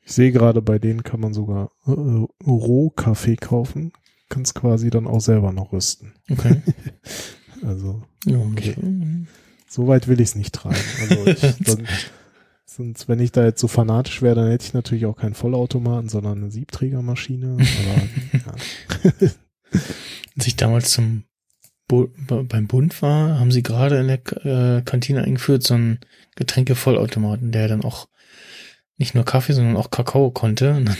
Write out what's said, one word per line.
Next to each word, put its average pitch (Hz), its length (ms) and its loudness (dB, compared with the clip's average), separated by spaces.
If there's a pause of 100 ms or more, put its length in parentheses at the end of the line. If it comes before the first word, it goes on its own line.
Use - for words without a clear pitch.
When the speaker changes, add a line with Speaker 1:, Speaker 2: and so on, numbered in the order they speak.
Speaker 1:
Ich - 100 -16
sehe 131 200 4
gerade, 117 300 4
bei 107 160 2
denen 110 240 -2
kann 113 180 -8
man 107 140 -4
sogar, 101 360 -4 (160)
äh, 131 400 0 (200)
Rohkaffee 117 880 2
kaufen. 127 560 -4 (380)
Kannst 127 240 -6
quasi 117 340 0
dann 117 180 0
auch 117 140 0
selber 104 320 2
noch 95 220 -6
rösten. - 400 -6 (160)
Speaker 2:
Okay. 127 360 2
Speaker 1:
<laughs> 175 60 0 (920)
Also, 98 380 -6 (240)
Speaker 2:
Ja, 131 140 2
Speaker 1:
okay. 107 340 -2
Speaker 2:
das, - 100 -8
ähm, 170 420 -4 (440)
Speaker 1:
So 123 180 -2
weit 131 180 4
will 123 140 4
ich's 113 140 2
nicht 104 200 -6
treiben. - 220 -4 (240)
Also 202 280 2
ich, 175 120 4
Speaker 2:
<laughs> 135 260 2
Speaker 1:
sonst, 110 440 -2 (560)
sonst, - 420 -12
wenn 120 120 2
ich 120 120 2
da 123 100 4
jetzt 113 160 4
so 120 100 0
fanatisch 113 520 0
wäre, 120 140 6
dann 113 160 4
hätte 123 160 0
ich - 80 -10
natürlich 117 320 -2
auch 107 100 -2
keinen 107 160 -4
Vollautomaten, 120 800 -2
sondern 104 280 -4
eine 104 120 -8
Siebträgermaschine. 127 1080 -6
Aber, - 1600 -2
Speaker 2:
<laughs> - 100 0
Speaker 1:
ja. 165 80 4
<laughs> - 0 - (1040)
Speaker 2:
Als 131 100 -2
ich 127 100 -2
damals 117 340 2
zum 113 340 0 (640)
Bu-, 123 200 4 (200)
be-, 131 160 -2
beim 110 220 -2
Bund 127 340 0
war, 151 400 2
haben 123 120 4
sie 123 100 2
gerade 127 360 2
in 131 100 0
der 131 100 0
K-, 127 600 0
äh, 120 40 -2
Kantine 123 400 -2
eingeführt, 131 400 0
so - 100 0
einen 117 280 0 (360)
Getränkevollautomaten, 120 1120 0
der 110 180 0
dann 110 140 0
auch - 260 -8 (920)
nicht 131 160 -2
nur 120 100 2
Kaffee, 131 300 0
sondern 120 240 2
auch 113 120 -4
Kakao 131 420 0
konnte. 123 420 0
Und 135 120 0
dann, 98 120 0